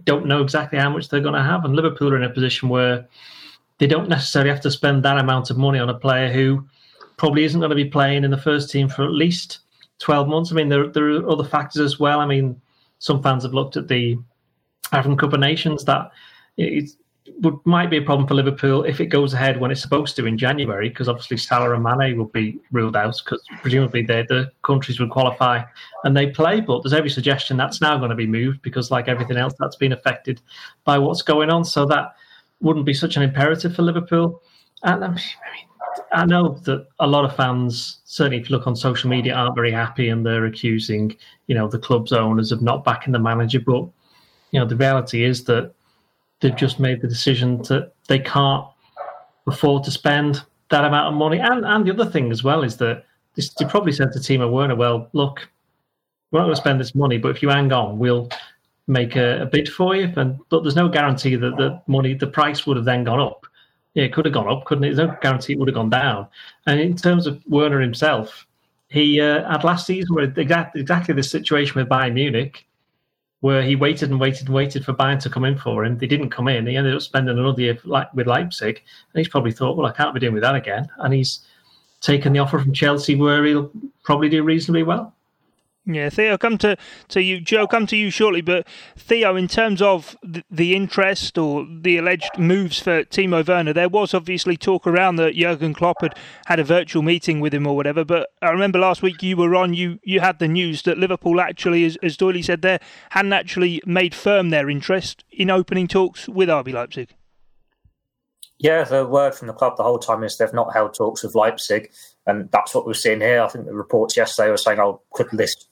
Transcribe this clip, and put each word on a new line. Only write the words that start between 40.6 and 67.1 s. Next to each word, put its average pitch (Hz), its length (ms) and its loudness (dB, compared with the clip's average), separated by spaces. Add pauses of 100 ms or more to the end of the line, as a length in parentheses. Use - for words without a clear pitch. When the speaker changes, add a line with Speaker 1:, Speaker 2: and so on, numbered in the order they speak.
Speaker 1:
you 127 80 0
know, 110 120 0
the 110 120 -4
club's 117 320 -2
owners 113 400 2
of 117 100 -2
not 117 220 0
backing 123 300 -2
the 120 60 0
manager. 117 400 0
But, 127 280 0 (640)
you 139 80 0
know, 123 60 2
the 113 100 -2
reality 123 480 0
is 123 220 0
that 123 280 0 (680)
they've 123 140 2
just 131 240 -2
made 127 220 0
the 123 60 -2
decision 123 560 0
that 143 300 -2 (140)
they 135 120 2
can't 139 460 0 (800)
afford 139 380 2
to 135 60 -8
spend 147 520 0 (260)
that 147 140 4
amount 151 300 0
of 147 40 -2
money. 156 220 2
And, 240 260 0
and 214 200 2
the 185 60 2
other 220 180 0
thing 127 200 0
as 113 140 -4
well 147 200 2
is 113 140 -4
that 117 280 -4 (300)
this, - 180 -6
they - 120 -4
probably 180 280 0
said 135 200 0
to 135 60 -8
Timo 127 320 0
Werner, 131 240 0
"Well, 120 380 0
look, 139 340 -2 (840)
we're 156 80 2
not 175 80 2
gonna 156 100 2
spend 135 220 2
this 123 160 -6
money, 135 220 2
but 123 120 0
if 131 120 -4
you 143 80 2
hang 139 220 2
on, 107 280 0
we'll 120 300 0 (580)
make 123 280 0
a, 120 280 0
a - 20 -6
bid 147 240 0
for 185 260 0
you." 185 220 0
And, 135 220 0 (100)
but 160 140 2
there's 143 120 0
no 175 140 4
guarantee 139 460 0
that 123 220 -2
the 139 300 -2
money, 135 260 2
the 135 140 -4
price 147 380 -2
would 143 100 0
have 120 100 -2
then 123 200 2
gone 120 160 0
up. - 240 -6 (480)
Yeah, 147 100 0
it 127 80 0
could 160 140 0
have 143 80 0
gone 107 160 -2
up, 139 160 -4
couldn't 139 180 0
it? 143 100 0
There's 156 140 2
no 170 140 -8
guarantee 135 320 0
it 139 60 -4
would 131 100 0
have 113 60 -2
gone 110 140 -2
down. 120 380 0 (380)
And 147 160 2
in 175 160 0
terms 175 300 2